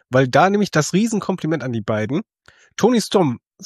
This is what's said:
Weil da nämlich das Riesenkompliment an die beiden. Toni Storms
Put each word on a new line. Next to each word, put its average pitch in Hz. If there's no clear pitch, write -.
Weil 131
da 151
nämlich 208
das -
Riesenkompliment 185
an 131
die 113
beiden. 110
Toni 226
Storms 156